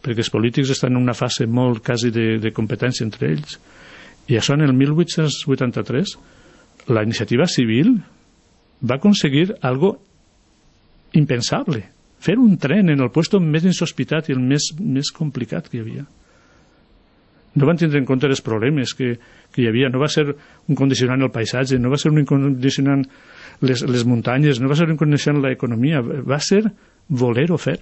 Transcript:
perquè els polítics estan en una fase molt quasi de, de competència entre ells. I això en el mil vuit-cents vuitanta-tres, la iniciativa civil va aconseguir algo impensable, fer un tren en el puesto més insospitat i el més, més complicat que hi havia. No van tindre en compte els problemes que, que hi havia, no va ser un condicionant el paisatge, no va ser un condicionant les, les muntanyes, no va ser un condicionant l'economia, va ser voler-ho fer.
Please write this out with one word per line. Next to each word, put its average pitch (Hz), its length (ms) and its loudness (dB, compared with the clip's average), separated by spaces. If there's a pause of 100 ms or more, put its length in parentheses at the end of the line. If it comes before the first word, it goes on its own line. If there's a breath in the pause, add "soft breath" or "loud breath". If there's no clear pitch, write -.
perquè 117 160 -4
els - 80 -4
polítics 120 460 0
estan 127 180 -2
en 123 80 2
una 123 160 0
fase 123 320 -2
molt 123 340 0
quasi 120 300 -2
de, 113 240 0
de 110 160 -4
competència 117 540 -4
entre 131 260 -4
ells. 147 240 -8 (720 loud breath)
I 120 80 2
això 139 160 0
en 147 140 2
el 131 100 4
mil 143 160 2
vuit-cents 160 560 -2
vuitanta-tres, 127 640 -2 (800 soft breath)
la 110 100 2
iniciativa 117 460 0
civil 135 460 2 (920)
va 127 140 0
aconseguir 180 560 2 (100)
algo 135 300 0 (1200)
impensable, 139 640 -2 (400)
fer 196 160 0
un 226 240 6
tren 165 320 2
en 139 80 2
el 123 120 0
puesto 170 280 2
més 160 240 0
insospitat 156 640 -2
i 135 60 -2
el 127 80 0
més, 143 260 0 (100)
més 143 360 -4
complicat 135 560 -6
que 120 80 -6
hi 110 40 -10
havia. 123 220 -12 (1500 soft breath)
No 139 140 4
van 170 100 0
tindre 147 220 0
en 123 60 -4
compte 131 200 0
els 135 160 -2
problemes 117 540 -2
que, 123 160 -2 (400 soft breath)
que 131 100 0
hi 117 60 2
havia, 123 200 2
no 127 120 -2
va 151 100 0
ser 151 160 2
un - 480 -6
condicionant 131 480 0
el 120 80 0
paisatge, 123 480 -2
no 123 140 0
va 143 80 -2
ser 160 100 2
un 151 160 4
condicionant 139 800 2 (580 loud breath)
les, 127 240 0
les 123 180 0
muntanyes, 123 540 2
no 131 80 0
va 147 80 0
ser 160 160 2
un 156 80 -2
condicionant 147 460 2
l'economia, 131 580 0
va 135 400 -4
ser 208 220 2 (420 soft breath)
voler-ho 127 540 0
fer. - 200 -4